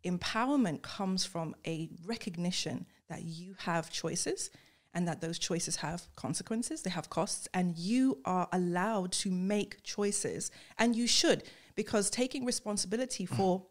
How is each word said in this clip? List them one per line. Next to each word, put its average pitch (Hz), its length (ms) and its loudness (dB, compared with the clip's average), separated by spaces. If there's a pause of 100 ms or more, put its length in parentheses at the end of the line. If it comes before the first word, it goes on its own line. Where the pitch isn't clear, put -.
Empowerment 220 760 2
comes 190 420 -2
from 160 300 -4 (100)
a 165 240 -4 (160)
recognition 180 800 -2 (220)
that - 140 -8
you 170 360 -10
have 165 320 -2
choices - 600 -4 (440)
and 175 140 0
that 156 120 -2
those 170 180 -4
choices 165 380 -2
have 165 260 -4 (140)
consequences, - 680 -4
they 185 80 -2
have 170 180 -4
costs, - 460 -2
and 175 240 2
you 247 480 4
are 185 260 2
allowed 180 600 2
to - 180 0
make 190 540 0
choices. - 680 -2 (260)
And 233 180 4
you 233 120 2
should, - 380 6 (320)
because 202 340 2
taking 254 340 0
responsibility 214 800 -2
for 185 460 4